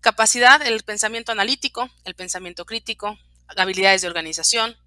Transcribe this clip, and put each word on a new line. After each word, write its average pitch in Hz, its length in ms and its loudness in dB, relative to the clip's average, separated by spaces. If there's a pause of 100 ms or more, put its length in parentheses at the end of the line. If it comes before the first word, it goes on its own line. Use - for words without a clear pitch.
Capacidad, 247 600 6
el 226 200 -2
pensamiento 220 480 -6
analítico, 240 580 -4 (160)
el 185 120 -16
pensamiento 185 500 -12
crítico, 214 500 -10 (400)
habilidades 190 440 2
de 180 80 -6
organización 170 680 -2 (100)